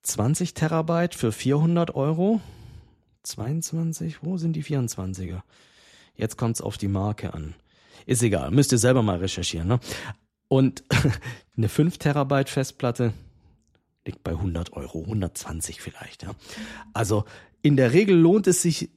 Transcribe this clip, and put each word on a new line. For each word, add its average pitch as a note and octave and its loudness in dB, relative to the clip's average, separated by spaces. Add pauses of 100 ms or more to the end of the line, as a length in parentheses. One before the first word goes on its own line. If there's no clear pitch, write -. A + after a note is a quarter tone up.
zwanzig C#3+ 0
Terabyte E3 0
für A2+ 0
vierhundert E3 2
Euro. E3 0 (800)
Zweiundzwanzig, D#3+ -6
wo F3+ -4
sind E3 -2
die D#3 -4
vierundzwanziger? F#2+ -4 (720)
Jetzt - -4
kommt's A2+ -2
auf - -6
die G2+ -2
Marke G2 -2
an. D#2 -10 (540)
Ist A#2+ 2
egal, E2+ 2
müsst C3+ 4
ihr B2 4
selber B2 4
mal F#2 2
recherchieren, F2 -4
ne? A#2+ 2 (680)
Und C3+ 2 (360)
<laughs> - -16
eine A2 0
fünf E3 2
Terabyte C#3 0
Festplatte A#2+ -2 (920)
liegt - -14
bei E2+ -4
hundert E2+ -4
Euro, D#2+ -10
hundertzwanzig F2 -6
vielleicht, - -16
ja. F#2+ -12 (600)
Also G#2 0 (360)
in C#3+ 6
der B2 6
Regel G3 6
lohnt F3+ 6
es F3 2
sich E3+ 0